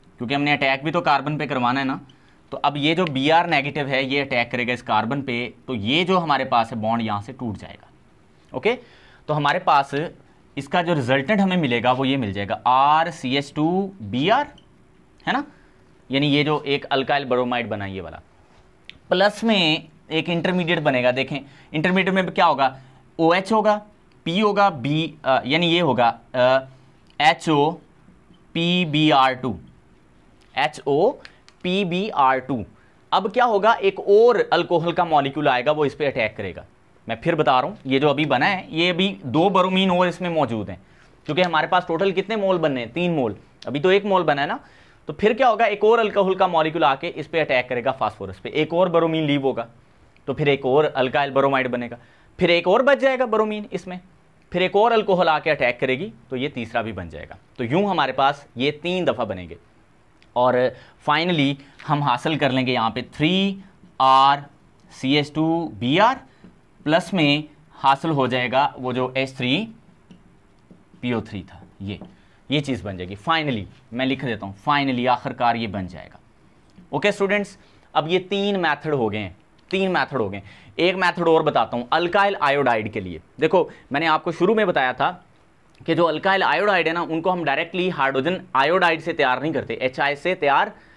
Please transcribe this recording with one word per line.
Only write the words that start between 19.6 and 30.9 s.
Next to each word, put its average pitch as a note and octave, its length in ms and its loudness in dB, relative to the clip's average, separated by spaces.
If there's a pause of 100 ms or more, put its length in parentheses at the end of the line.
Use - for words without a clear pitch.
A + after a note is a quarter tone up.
एक D#3+ 180 -2
इंटरमीडिएट F3 500 0
बनेगा। B2+ 320 2
देखें C3 280 -2 (340)
इंटरमीडिएट F#3 420 2
में F#3 160 0
क्या F3 140 2
होगा, C3+ 340 2 (400)
ओएच F3 320 2
होगा, G#3+ 240 4 (500)
पी E3+ 140 -2
होगा, G3+ 300 4
बी, D#3 440 -2 (120)
अ, B2+ 200 2
यानी D#3+ 220 2
ये E3 120 2
होगा, B2 280 2 (280)
अ, C3 240 4 (640)
एच E3 280 2
ओ D3+ 220 4 (840)
पी F3 300 2
बी D3+ 260 2
आर C3 240 4
टू, B2 200 -6 (1000)
एच D3+ 320 -2
ओ D#3+ 240 2 (520)